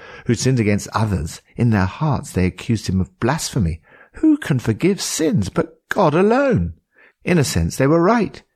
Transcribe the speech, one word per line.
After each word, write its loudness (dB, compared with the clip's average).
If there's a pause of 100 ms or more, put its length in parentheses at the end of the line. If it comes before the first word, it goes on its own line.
(260)
who 2
sinned 0
against 0
others, -4 (160)
in 2
their 2
hearts -4
they 0
accused -4
him 2
of -6
blasphemy. -2 (380)
Who 4
can -2
forgive 0
sins 0
but -6
God 2
alone? 2 (500)
In 2
a 2
sense, -2
they 2
were 4
right. 0 (140)